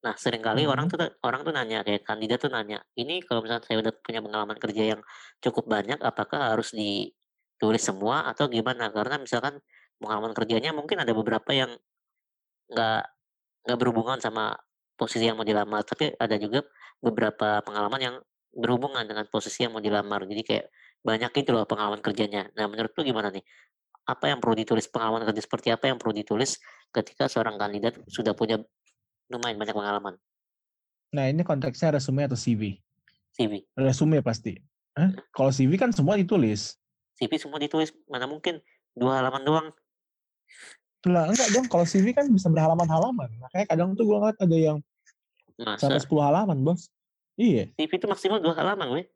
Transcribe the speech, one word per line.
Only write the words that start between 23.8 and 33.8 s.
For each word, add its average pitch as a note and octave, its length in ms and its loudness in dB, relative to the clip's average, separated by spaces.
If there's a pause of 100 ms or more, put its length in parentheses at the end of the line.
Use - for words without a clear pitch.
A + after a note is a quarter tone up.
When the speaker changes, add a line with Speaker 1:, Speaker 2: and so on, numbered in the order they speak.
Speaker 1:
Apa - 240 -4
yang C3 160 0
perlu A#2 80 4
ditulis, A2 400 2
pengalaman A2+ 400 0
kerja G#2+ 80 -2
seperti A#2 320 -2
apa A2+ 160 0
yang C3 80 2
perlu A#2 160 -4
ditulis G#2+ 480 -2 (320)
ketika - 400 -2
seorang A2 240 -2
kandidat G#2 400 -2 (160)
sudah A2 240 0
punya A2 240 0 (720)
lumayan A#2+ 240 -4
banyak G#2+ 160 -6
pengalaman? G2+ 440 -4 (1000)
Speaker 2:
Nah, C3+ 160 0
ini D#3+ 160 0
konteksnya D3 480 0
resume C3+ 320 0
atau C3 80 -2
C A#2 180 0
V? G#2 220 -2 (560)
Speaker 1:
C A#2 160 -2
V. G#2 160 -6 (160)
Speaker 2:
Resume C#3 400 4